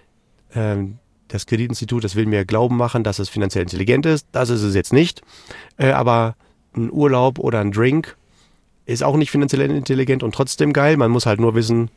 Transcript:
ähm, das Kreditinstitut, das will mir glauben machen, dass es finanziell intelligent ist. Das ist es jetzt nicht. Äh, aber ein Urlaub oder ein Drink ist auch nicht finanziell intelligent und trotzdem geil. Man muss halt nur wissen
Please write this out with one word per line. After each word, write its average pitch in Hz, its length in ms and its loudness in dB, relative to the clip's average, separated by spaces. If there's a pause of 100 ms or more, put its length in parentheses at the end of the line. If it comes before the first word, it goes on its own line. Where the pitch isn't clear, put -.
(540)
ähm, 104 460 -4 (280)
das - 200 -8
Kreditinstitut, 117 560 -2
das 95 120 -6
will 110 120 0
mir 104 180 0
glauben 120 320 0
machen, 120 260 0
dass 104 160 -4
es 98 80 -6
finanziell 98 360 -4
intelligent 98 420 0
ist. 156 260 0
Das 127 180 -2
ist 117 120 0
es 101 120 0
jetzt - 200 0
nicht. 160 280 2 (560)
Äh, 131 120 2
aber 117 460 2 (400)
ein 117 160 -4
Urlaub 131 480 2
oder 117 200 -2
ein 101 120 0
Drink 127 460 0 (680)
ist 120 180 -4
auch 143 140 2
nicht 151 140 0
finanziell 139 300 0
intelligent 135 600 0
und 113 140 -4
trotzdem 147 380 0
geil. 143 240 4
Man 120 120 4
muss 117 160 2
halt 107 140 2
nur 113 160 2
wissen 117 420 0